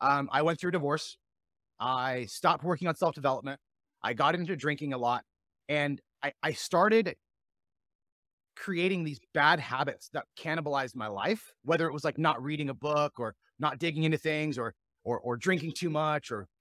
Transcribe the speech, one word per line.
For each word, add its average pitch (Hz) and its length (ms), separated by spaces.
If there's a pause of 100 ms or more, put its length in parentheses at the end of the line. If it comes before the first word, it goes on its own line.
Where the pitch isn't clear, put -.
um, 139 300
I 139 100
went 160 180
through 180 100
a 170 40
divorce. 151 440 (600)
I 127 460
stopped 165 380
working 180 240
on 160 80
self-development. 139 640 (420)
I 117 120
got 147 220
into 175 200
drinking 143 380
a 127 40
lot. 120 260 (460)
And 147 320 (220)
I, 143 180
I 156 120
started 196 600 (1400)
creating 180 480
these 147 160 (140)
bad 156 260
habits 131 540
that 151 100 (160)
cannibalized 143 560
my 110 120
life, 107 460 (120)
whether 165 220
it 147 40
was, 147 140
like, 151 120
not 147 240
reading 147 280
a 135 40
book 147 460
or 110 160 (240)
not 135 200
digging 160 240
into 156 140
things 151 400
or, 117 160 (300)
or, 117 160
or 120 160
drinking 160 380
too 175 160
much 151 420
or 104 160 (140)